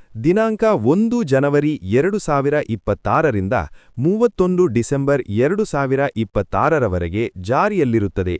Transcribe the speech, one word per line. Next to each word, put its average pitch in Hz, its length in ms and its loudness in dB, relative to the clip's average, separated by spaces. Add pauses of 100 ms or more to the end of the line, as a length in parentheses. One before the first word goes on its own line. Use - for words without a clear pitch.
(240)
ದಿನಾಂಕ 214 400 2
ಒಂದು 214 600 2
ಜನವರಿ 143 600 0
ಎರಡು 147 360 0
ಸಾವಿರ 143 340 -2 (160)
ಇಪ್ಪತ್ತಾರರಿಂದ 107 840 -2 (440)
ಮೂವತ್ತೊಂದು 185 680 2
ಡಿಸೆಂಬರ್ 139 640 0
ಎರಡು 147 360 0
ಸಾವಿರ 135 340 -2 (180)
ಇಪ್ಪತ್ತಾರರವರೆಗೆ 104 1200 -2
ಜಾರಿಯಲ್ಲಿರುತ್ತದೆ 113 1040 0